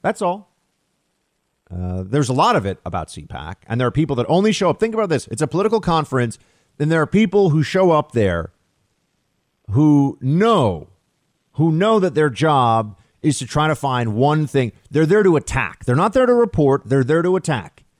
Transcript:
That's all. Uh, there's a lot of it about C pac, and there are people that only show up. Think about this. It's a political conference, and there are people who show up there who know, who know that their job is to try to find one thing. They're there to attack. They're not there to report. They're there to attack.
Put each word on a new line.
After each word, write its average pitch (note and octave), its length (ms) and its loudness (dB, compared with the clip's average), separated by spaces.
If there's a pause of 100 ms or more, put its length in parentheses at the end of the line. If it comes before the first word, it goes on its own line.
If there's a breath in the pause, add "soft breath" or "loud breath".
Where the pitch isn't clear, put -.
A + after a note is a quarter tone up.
That's G#3 200 -4
all. F#3+ 320 -6 (1200)
Uh, F2+ 320 -8
there's B2 240 -2
a B2+ 40 -2
lot G3 240 2
of G2 80 -2
it F#2+ 200 -6
about E2+ 240 -8
C D#2 140 -16
pac, D#2 420 -16
and A#2+ 140 -6
there B2+ 80 0
are - 40 0
people D3 260 -2
that A#2+ 100 -2
only G3 240 2
show F3+ 180 0
up. - 120 -2
Think A3 120 -2
about A3 140 -2
this. D#3 200 -2
It's A2+ 140 -8
a D3+ 60 -2
political G#3 320 -2
conference, C#3 580 -2 (400)
and D3+ 140 -2
there D#3+ 100 2
are D3+ 60 0
people G3 440 2
who D3+ 120 2
show F#3 280 2
up D3+ 200 0
there F2+ 400 -2 (1200)
who C#3+ 480 4
know, C3+ 680 0 (640)
who D#3+ 180 0
know G#3 260 2
that F3 160 0
their D3+ 160 2
job A#2 680 0 (220)
is D3+ 180 -2
to B2+ 80 -10
try D3+ 220 -2
to D3 60 0
find B2 380 -4
one D3 320 0
thing. B2+ 280 -2 (180 soft breath)
They're D#3 140 2
there G#3 180 2
to E3+ 140 4
attack. - 480 -4
They're B2 100 2
not F#3+ 160 2
there B3+ 140 2
to B3 80 2
report. D3+ 520 2
They're C3 200 2
there D#3 160 2
to F#3 160 0
attack. - 480 -6 (140)